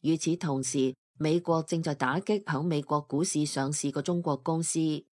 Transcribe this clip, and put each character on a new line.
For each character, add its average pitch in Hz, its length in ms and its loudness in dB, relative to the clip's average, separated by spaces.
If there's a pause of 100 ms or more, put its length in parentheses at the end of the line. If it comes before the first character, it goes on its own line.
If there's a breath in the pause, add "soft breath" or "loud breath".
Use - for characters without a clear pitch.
與 160 160 2
此 160 180 0
同 139 280 -2
時， 131 320 0 (260)
美 156 160 4
國 170 260 2
正 165 200 -2
在 156 100 0
打 135 280 0
擊 208 240 0
響 147 180 -2
美 160 180 0
國 147 200 0
股 147 200 -2
市 151 240 0
上 139 280 -2
市 143 180 -2
嘅 143 100 -4
中 175 200 0
國 151 160 0
公 165 260 -2
司。 165 160 -2 (340)